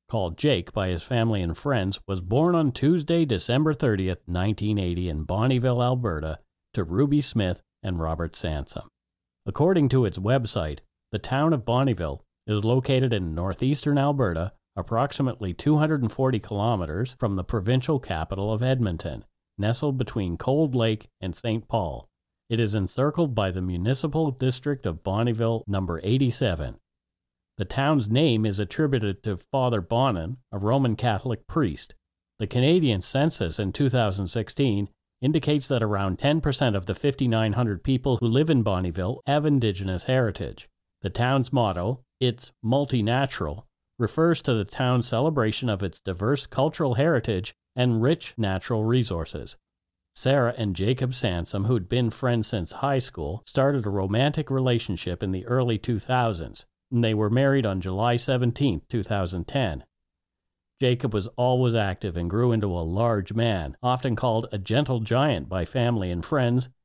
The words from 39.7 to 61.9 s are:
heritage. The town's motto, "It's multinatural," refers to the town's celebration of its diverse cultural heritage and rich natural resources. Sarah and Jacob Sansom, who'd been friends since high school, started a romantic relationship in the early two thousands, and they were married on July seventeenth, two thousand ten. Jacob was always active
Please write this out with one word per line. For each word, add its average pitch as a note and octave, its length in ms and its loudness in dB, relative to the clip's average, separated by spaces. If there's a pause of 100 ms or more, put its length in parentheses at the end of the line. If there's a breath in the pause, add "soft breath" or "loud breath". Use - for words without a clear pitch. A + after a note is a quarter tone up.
heritage. A#2+ 640 -2 (320)
The G2 80 -4
town's B2+ 420 0
motto, G#2+ 520 0 (160)
"It's B2 320 -2 (120)
multinatural," A#2 1000 0 (360)
refers D#3+ 420 2
to C3 120 0
the G#2 120 0
town's B2+ 420 0
celebration B2 600 0
of G2 140 0
its F2 160 -4
diverse G2+ 460 -2
cultural C#3 500 0
heritage A#2+ 580 0 (220)
and B2 260 2
rich D#3 360 0
natural G#2+ 460 0
resources. F2+ 760 -2 (580)
Sarah B2+ 420 2
and G2+ 180 -2
Jacob A#2+ 380 0
Sansom, F#2+ 520 -2
who'd A2 220 0
been A#2+ 220 0
friends A#2+ 380 0
since F2+ 240 -4
high C#3 280 0
school, E2 460 -6
started C3+ 400 2
a G#2 60 -2
romantic A2+ 580 0
relationship A#2+ 720 0
in G2 100 -2
the F#2 140 -4
early A#2+ 320 2
two A2 220 -2
thousands, G#2+ 640 -2 (260)
and A#2+ 120 4
they A2 100 2
were G#2+ 160 2
married C3+ 380 4
on F#2+ 140 -2
July G#2 360 0
seventeenth, B2 720 0
two A2 160 -2
thousand F2+ 440 -2
ten. F#2 360 -2 (960)
Jacob B2 340 0
was G2+ 140 -2 (100)
always B2+ 380 2
active F#2+ 420 -2